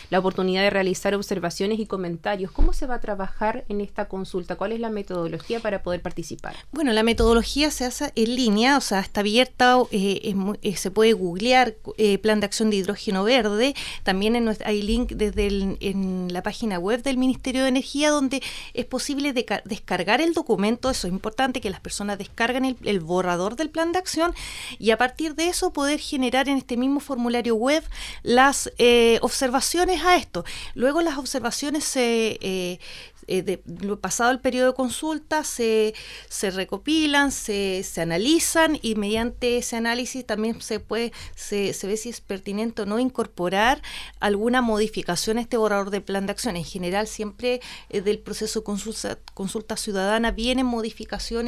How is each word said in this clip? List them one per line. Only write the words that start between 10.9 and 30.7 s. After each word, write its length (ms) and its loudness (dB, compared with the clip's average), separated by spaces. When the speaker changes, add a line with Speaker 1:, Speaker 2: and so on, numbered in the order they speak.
Speaker 2:
puede 220 6
googlear, 640 2
eh, 180 6
Plan 240 2
de 60 2
Acción 240 2
de 60 2
Hidrógeno 480 0
Verde. 500 4
También 320 2
en 100 2
nuestra, 220 -2
hay 120 0
link 320 0
desde 360 0
el, 320 0
en 520 -2
la 100 -4
página 360 -4
web 240 0
del 160 0
Ministerio 460 0
de 40 4
Energía 420 2
donde 320 2
es 140 -4
posible 480 -2
deca-, 320 -2
descargar 560 0
el 100 4
documento. 560 0
Eso 200 -2
es 40 -4
importante, 140 -4
que 100 -4
las 100 -8
personas 380 -6
descarguen 460 -2
el, 200 -2
el 160 2
borrador 560 0
del 120 -2
plan 220 0
de 80 0
acción 340 0
y 140 4
a 40 4
partir 380 -2
de 140 0
eso 240 0
poder 260 0
generar 500 0
en 80 2
este 200 -4
mismo 240 2
formulario 560 0
web 260 2
las, 560 4
eh, 440 8
observaciones 800 2
a 100 8
esto. 300 0